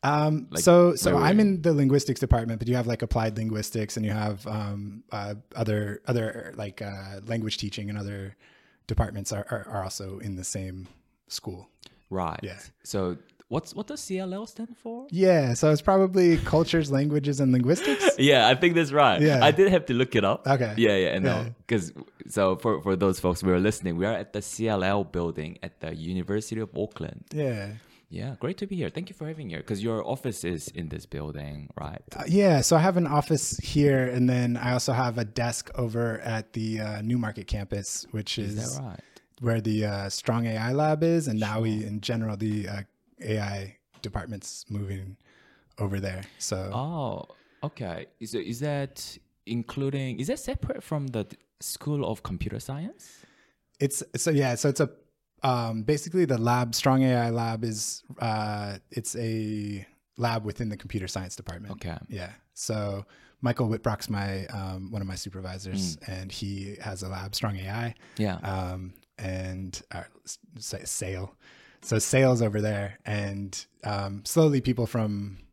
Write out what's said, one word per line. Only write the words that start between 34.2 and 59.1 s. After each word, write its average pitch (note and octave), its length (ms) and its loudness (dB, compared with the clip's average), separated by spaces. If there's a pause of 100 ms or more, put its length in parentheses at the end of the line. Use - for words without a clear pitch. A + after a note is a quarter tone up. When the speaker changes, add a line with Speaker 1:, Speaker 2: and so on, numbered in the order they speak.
Speaker 1:
then B2 260 2
I B2 180 -2
also B2 180 0
have A#2+ 260 0
a A2+ 60 0
desk - 500 -4
over A#2 460 -2
at A2 320 -6
the, A2 260 -4
uh, G#2+ 240 -6
Newmarket A2 460 -2
campus, G2+ 640 -6
which G#2+ 260 -4
Speaker 2:
Is G#2 200 -4
Speaker 1:
is B2 180 -6
Speaker 2:
that C#3 60 -8
right? A2 180 -12 (400)
Speaker 1:
where A#2 200 2
the, G#2+ 240 2
uh, G2 240 -2
Strong A#2 380 -2
A A2 100 -2
I A2+ 160 -2
lab D3+ 300 2
is, E3 260 2
and A2 100 0
now G#2+ 220 0
we, A2 200 0
Speaker 2:
Sure. G#2 80 -6
Speaker 1:
in G#2 120 -6
general, A2 360 -2
the, G#2 320 -2
uh, G2 140 -6 (380)
A G#2+ 200 -2
I G2+ 360 -6 (260)
department's G#2 680 -10
moving G2 460 -8 (640)
over G2 220 -4
there. F#2+ 220 -6 (160)
So - 180 -4 (160)
Speaker 2:
Oh, C3 600 -6 (280)
okay. G#2 440 -8 (140)
Is A2 140 -12
it, G#2+ 120 -4
is A#2 140 -8
that C#3+ 580 -6 (280)
including, C3 760 -4
is C#3 80 -4
that C4+ 100 -2
separate - 460 -6
from C#3+ 240 -4
the A2+ 160 -4
d-, - 120 -16 (240)
School - 500 -4
of A2 120 -6
Computer - 380 -6
Science? - 640 -12 (540)
Speaker 1:
It's, C#3 220 0 (140)
so E3 140 0
yeah, C#3 240 4
so C#3+ 140 2
it's C#3 120 0
a, C#3 100 2 (520)
um, A#2 400 0
basically D#3+ 420 2
the C3 140 2
lab, A#2+ 360 2
Strong C3 300 4
A B2+ 100 4
I A#2 160 2
lab A2+ 320 -2
is, A2 400 -6 (180)
uh, G#2+ 580 -4 (120)
it's - 260 -6